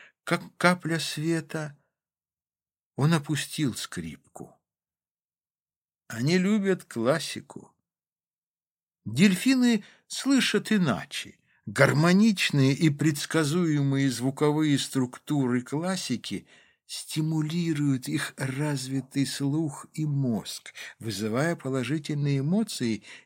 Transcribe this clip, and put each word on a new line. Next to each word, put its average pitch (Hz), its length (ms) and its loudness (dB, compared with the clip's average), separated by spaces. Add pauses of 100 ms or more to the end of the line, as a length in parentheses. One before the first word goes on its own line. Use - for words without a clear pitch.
(240)
как - 340 -4
капля 175 420 2
света, 151 760 -6 (1160)
он 147 180 2
опустил 147 600 -2
скрипку. - 840 -12 (1500)
Они 139 300 0
любят 190 480 2
классику. - 880 -4 (1300)
Дельфины 214 800 4 (240)
слышат - 640 0
иначе. - 680 -2 (260)
Гармоничные 143 1080 4
и 156 160 4
предсказуемые 147 1200 2
звуковые 143 640 2
структуры 127 840 -2
классики 139 840 -6 (400)
стимулируют 156 1200 -2
их 147 300 -4
развитый 135 880 -4
слух 143 680 -4
и 156 120 -4
мозг, 131 680 -2 (260)
вызывая 113 560 -2
положительные 143 840 -2
эмоции 135 640 -2 (220)